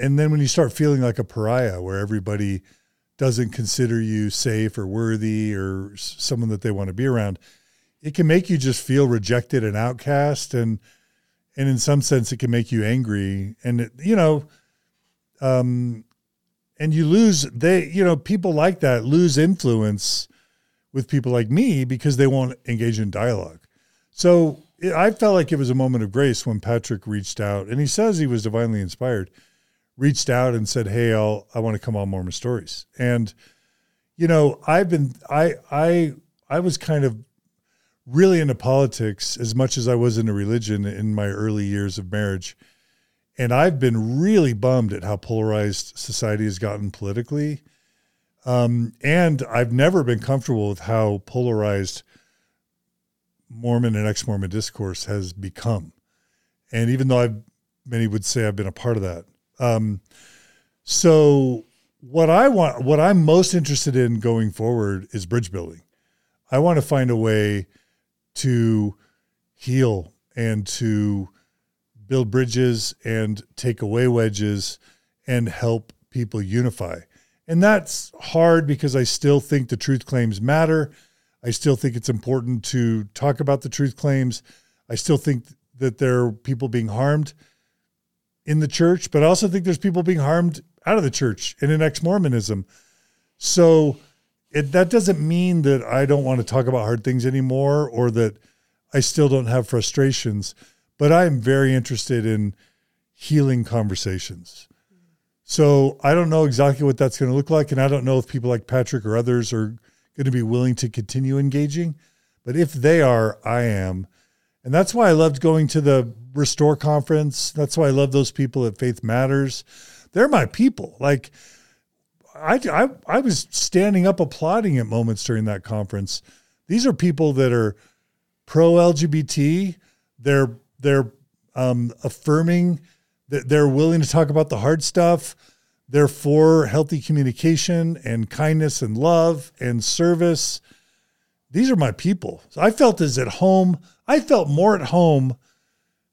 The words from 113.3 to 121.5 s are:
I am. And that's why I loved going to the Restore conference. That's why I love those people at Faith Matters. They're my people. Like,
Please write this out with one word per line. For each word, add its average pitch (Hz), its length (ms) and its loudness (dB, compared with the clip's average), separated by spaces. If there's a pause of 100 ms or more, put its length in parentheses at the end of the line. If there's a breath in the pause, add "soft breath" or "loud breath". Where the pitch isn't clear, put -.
I 120 180 0
am. 95 460 -2 (560)
And 131 100 -2
that's 185 180 2
why 226 160 4
I 170 40 6
loved 156 280 4
going 160 280 2
to 156 120 0
the 135 320 2 (220)
Restore 147 420 2
conference. 147 760 -2
That's 151 260 -4
why 160 80 4
I 139 40 2
love 135 200 2
those 135 220 0
people 131 340 -2
at 107 100 -6
Faith 123 280 -4
Matters. 131 600 -2 (460 loud breath)
They're 220 180 2
my 185 180 2
people. - 520 -2
Like, 139 320 -2 (1040 soft breath)